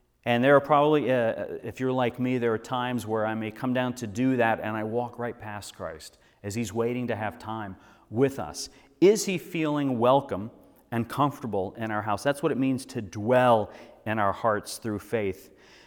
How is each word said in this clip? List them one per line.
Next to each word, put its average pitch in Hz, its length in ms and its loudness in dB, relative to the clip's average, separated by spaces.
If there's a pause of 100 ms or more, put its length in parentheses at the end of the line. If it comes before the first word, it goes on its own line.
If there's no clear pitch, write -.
(260)
And 120 160 2
there 139 140 8
are 135 40 6
probably, 147 520 4
uh, 113 320 0 (180)
if 117 160 -10
you're 127 140 -2
like 123 260 0
me, 127 200 0
there 117 140 2
are 110 60 0
times 123 480 -4
where 110 180 -2
I 110 100 -2
may 110 180 -4
come 127 200 -2
down 123 220 0
to 117 140 -8
do 127 300 2
that 113 220 4
and 107 160 -4
I 107 60 -4
walk 117 380 -4
right 120 180 -6
past 104 380 -12
Christ 80 420 -12 (240)
as 101 100 -6
he's 107 200 -4
waiting 120 340 -2
to 110 100 -2
have 104 220 -6
time 110 380 -10 (340)
with 135 300 2
us. 76 280 -10 (320)
Is 196 240 6
he 185 140 -2
feeling 147 640 -2
welcome 120 500 2 (400)
and 117 180 -2
comfortable 113 680 -2
in 110 140 -4
our 104 100 -2
house? 107 220 -2
That's 143 180 0
what 160 80 2
it 120 80 0
means 131 280 0
to 120 140 -8
dwell 110 680 4 (340)
in 110 140 -2
our 101 140 4
hearts 104 460 -2
through 107 200 -4
faith. 101 520 -4 (360)